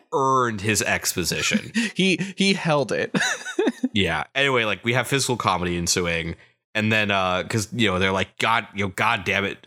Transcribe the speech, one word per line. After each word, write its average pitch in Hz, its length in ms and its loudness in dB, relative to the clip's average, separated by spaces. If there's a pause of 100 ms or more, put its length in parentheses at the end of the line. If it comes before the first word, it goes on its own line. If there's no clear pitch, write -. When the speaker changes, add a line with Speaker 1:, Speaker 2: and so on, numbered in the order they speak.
(140)
Speaker 1:
earned 127 460 2
his 104 220 2
exposition. 87 880 -2 (240)
Speaker 2:
He, 190 400 0
he 196 180 2
held 147 380 0
it. 82 300 -2
<laughs> - 60 0 (640)
Speaker 1:
Yeah. 85 300 0 (100)
Anyway, 135 300 2
like, 101 200 -4
we 117 80 2
have 123 160 0
physical 131 280 0
comedy 90 400 0
ensuing, 85 600 -2 (380)
and 107 180 0
then, 107 180 2
uh, 92 340 0
'cause, 101 280 -2
you 113 180 2
know, 92 80 0
they're 95 140 2
like, 95 260 -2
"God, 113 360 2
you 101 100 -2
know, 95 100 -4
God 110 300 0
damn 98 200 0
it, 95 220 -6